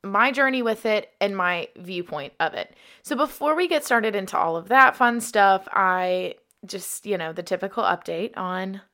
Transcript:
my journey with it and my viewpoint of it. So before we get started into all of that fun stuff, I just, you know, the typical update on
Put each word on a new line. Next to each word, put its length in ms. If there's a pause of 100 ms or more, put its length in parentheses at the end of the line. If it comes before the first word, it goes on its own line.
my 260
journey 320
with 240
it 240 (100)
and 160
my 300 (100)
viewpoint 640
of 160
it. 180 (300)
So 140
before 400
we 100
get 180
started 300
into 240
all 180
of 120
that 260
fun 260
stuff, 520
I 640 (280)
just, 400
you 140
know, 140
the 100
typical 400
update 540
on 440 (140)